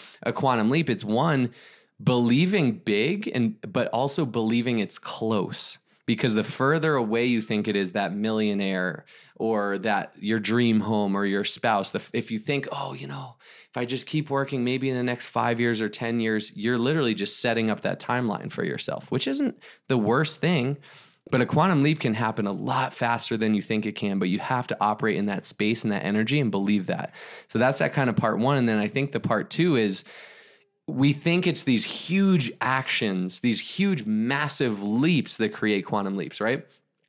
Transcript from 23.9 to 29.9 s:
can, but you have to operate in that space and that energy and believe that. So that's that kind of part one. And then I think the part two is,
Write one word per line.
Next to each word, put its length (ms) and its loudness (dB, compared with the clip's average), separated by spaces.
can, 260 -2
but 120 2
you 80 2
have 300 -2
to 120 -4
operate 360 0
in 100 -2
that 180 -4
space 380 0
and 100 0
that 140 -2
energy 340 2
and 100 0
believe 360 0
that. 280 -6
So 100 -2
that's 220 4
that 120 0
kind 160 2
of 80 0
part 220 0
one. 180 2
And 100 2
then 120 2
I 100 0
think 240 -2
the 80 -2
part 300 -2
two 260 2
is, 280 2